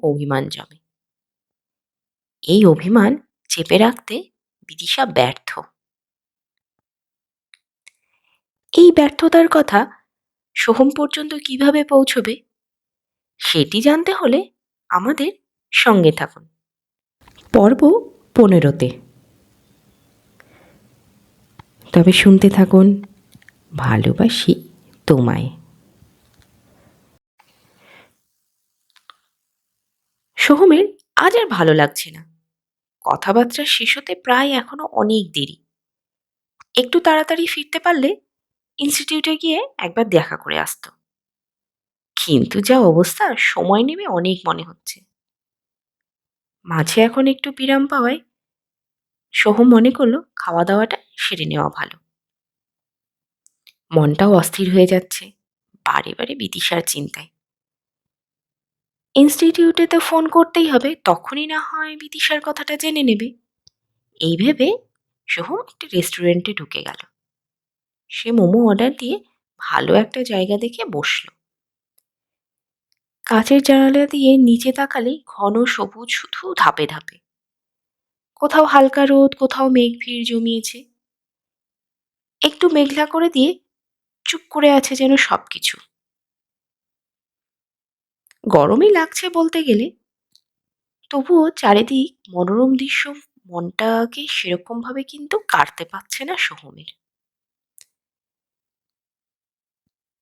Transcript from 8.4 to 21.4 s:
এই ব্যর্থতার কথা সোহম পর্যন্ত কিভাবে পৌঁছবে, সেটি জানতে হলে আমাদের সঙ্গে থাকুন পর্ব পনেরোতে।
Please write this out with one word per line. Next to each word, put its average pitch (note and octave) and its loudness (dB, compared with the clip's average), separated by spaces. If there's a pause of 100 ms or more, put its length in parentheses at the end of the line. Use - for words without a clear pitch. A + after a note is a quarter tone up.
এই F4 10
ব্যর্থতার D#4+ 4
কথা D4 0 (540)
সোহম A#3+ 2
পর্যন্ত D4+ -6
কিভাবে C#4+ 0
পৌঁছবে, C4+ 0 (960)
সেটি E3 -2
জানতে D#4+ 0
হলে E4+ -2 (380)
আমাদের C#4 -4 (400)
সঙ্গে F#3 4
থাকুন - -12 (1040)
পর্ব C4 4 (240)
পনেরোতে। D3 4 (3000)